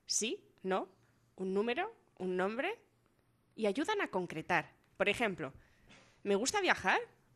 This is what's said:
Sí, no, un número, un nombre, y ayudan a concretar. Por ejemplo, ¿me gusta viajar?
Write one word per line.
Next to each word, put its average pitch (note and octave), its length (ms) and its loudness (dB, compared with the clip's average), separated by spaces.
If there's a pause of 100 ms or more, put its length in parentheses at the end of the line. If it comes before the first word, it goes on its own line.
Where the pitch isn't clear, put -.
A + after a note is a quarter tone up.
Sí, B3 360 -2 (200)
no, F#3+ 260 0 (480)
un F#3+ 160 -4
número, A#3+ 400 -2 (240)
un F#3 200 -4
nombre, A#3 420 -2 (800)
y G#3+ 80 0
ayudan D4+ 340 0
a E4 80 -2
concretar. E3+ 640 -2 (240)
Por C#4+ 120 2
ejemplo, F#3+ 440 -2 (680)
¿me G3+ 140 2
gusta C#4 240 0
viajar? C4 400 4 (360)